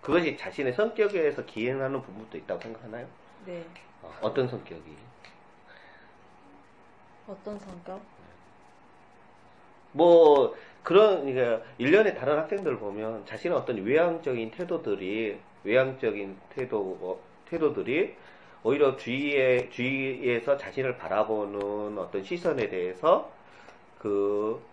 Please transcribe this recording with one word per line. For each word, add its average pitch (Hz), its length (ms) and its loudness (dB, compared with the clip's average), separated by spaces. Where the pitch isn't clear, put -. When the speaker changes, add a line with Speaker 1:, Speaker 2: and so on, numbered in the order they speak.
Speaker 1:
그것이 160 300 0
자신의 127 380 -4
성격에서 196 720 0
기인하는 131 540 -4
부분도 107 380 -16
있다고 90 220 -8
생각하나요? 113 480 -14
Speaker 2:
네. 175 220 -14
Speaker 1:
어, 82 100 -18
어떤 123 240 -2
성격이? 82 500 -12
Speaker 2:
어떤 208 320 -12
성격? 185 420 -14
Speaker 1:
뭐, 151 640 8
그런, 185 400 6
그러니까 123 420 0
일련의 180 360 4
다른 147 240 0
학생들 160 400 -4
보면 107 480 -8
자신의 151 320 -2
어떤 117 260 -4
외향적인 135 680 0
태도들이, 110 880 -4
외향적인 110 720 0
태도, 104 500 -6
어, 92 200 -8
태도들이 147 640 -2
오히려 135 340 2
주위에, 131 720 0
주위에서 131 840 -2
자신을 131 420 -6
바라보는 104 1000 -4
어떤 95 240 -6
시선에 151 460 -2
대해서 92 600 0
그 104 640 -2